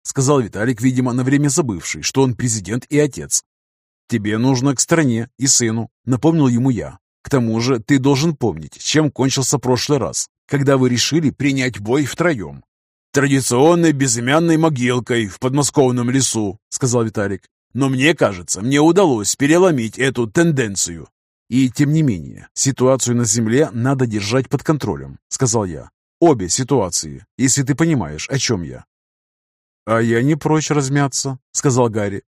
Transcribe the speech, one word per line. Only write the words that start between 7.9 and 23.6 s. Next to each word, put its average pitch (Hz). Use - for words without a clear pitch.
должен 143
помнить, 80
чем 151
кончился 135
прошлый 127
раз, 90
когда 139
вы 127
решили 135
принять 131
бой 127
втроем". 101
"Традиционной 143
безымянной 139
могилкой 123
в 95
подмосковном 127
лесу", 113
сказал 120
Виталик. 101
"Но 135
мне 135
кажется, 95
мне 135
удалось 156
переломить 147
эту 127
тенденцию". 107
"И 127
тем 147
не 160
менее, 76
ситуацию 127
на 120
земле 117